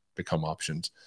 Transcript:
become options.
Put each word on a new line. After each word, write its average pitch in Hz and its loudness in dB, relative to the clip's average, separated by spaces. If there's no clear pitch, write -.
become 82 2
options. 80 -2